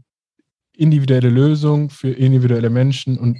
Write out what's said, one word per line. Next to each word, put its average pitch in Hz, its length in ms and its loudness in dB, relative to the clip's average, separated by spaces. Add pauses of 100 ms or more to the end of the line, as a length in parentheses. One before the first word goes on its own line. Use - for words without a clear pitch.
(760)
individuelle 135 520 2
Lösung 147 600 0
für - 220 -10
individuelle 123 580 0
Menschen 127 480 -2
und 120 220 -2